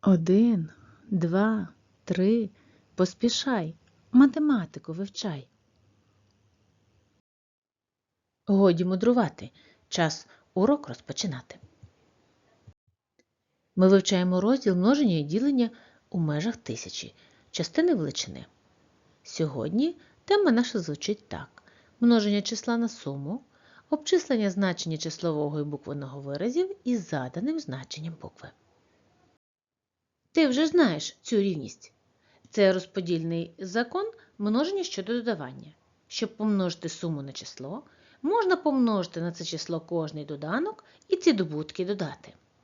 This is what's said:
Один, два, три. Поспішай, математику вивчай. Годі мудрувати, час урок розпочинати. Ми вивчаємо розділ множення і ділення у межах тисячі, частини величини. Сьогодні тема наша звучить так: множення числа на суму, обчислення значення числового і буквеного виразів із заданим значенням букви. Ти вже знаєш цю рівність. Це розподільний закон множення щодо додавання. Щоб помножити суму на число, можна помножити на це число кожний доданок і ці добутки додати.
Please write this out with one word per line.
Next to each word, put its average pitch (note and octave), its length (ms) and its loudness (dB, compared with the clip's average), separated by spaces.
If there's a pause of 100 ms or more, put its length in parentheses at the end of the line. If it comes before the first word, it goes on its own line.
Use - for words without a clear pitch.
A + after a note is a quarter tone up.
Один, F#3 640 4 (420)
два, F#3+ 580 0 (360)
три. G3 460 0 (440)
Поспішай, F#3 800 -2 (380)
математику B3+ 800 4
вивчай. F#3 560 -8 (3000)
Годі F#3+ 380 4
мудрувати, G3 680 0 (380)
час - 380 -2 (280)
урок C#4 340 2
розпочинати. - 720 -8 (2250)
Ми F#3 120 8
вивчаємо F#3 520 4
розділ A3 340 2
множення G#3 440 4
і D3 40 0
ділення A#3 480 0 (400)
у F#3 80 -4
межах D#3+ 380 -2
тисячі, - 580 -12 (360)
частини D#4+ 440 0
величини. C3+ 520 -6 (760)
Сьогодні D#3+ 760 -4 (280)
тема G4+ 260 4
наша A#3+ 280 2
звучить F3 500 -6
так: - 340 -14 (380)
множення G#3 420 4
числа A#3 340 -4
на A#3 120 -2
суму, C#3+ 560 -8 (460)
обчислення D4+ 600 0
значення F3 480 -2
числового D3+ 640 -2
і D3 40 -2
буквеного C#3 560 -10
виразів A#3+ 640 -4
із A#3+ 240 -2
заданим F3 520 -4
значенням D3+ 600 -10
букви. - 300 -18 (1800)
Ти D#4 160 4
вже C#4 180 2
знаєш C4+ 560 0
цю - 140 -2
рівність. F3+ 560 -2 (580)
Це F#3+ 220 4
розподільний E3 840 -4
закон A#3+ 520 -4 (280)
множення D4+ 460 0
щодо G3+ 280 -6
додавання. D#3 600 -6 (360)
Щоб - 280 -6
помножити F#3+ 520 0
суму D#3+ 340 -6
на C#3 100 -12
число, E3 500 -12 (400)
можна F#4 340 2
помножити A#3 640 0
на E3+ 120 -4
це E3+ 120 -12
число D#3+ 360 -6
кожний D#3 440 -6
доданок E3 600 -6 (240)
і F#4+ 80 2
ці F4 160 4
добутки D#3 520 -4
додати. F3+ 500 -6 (300)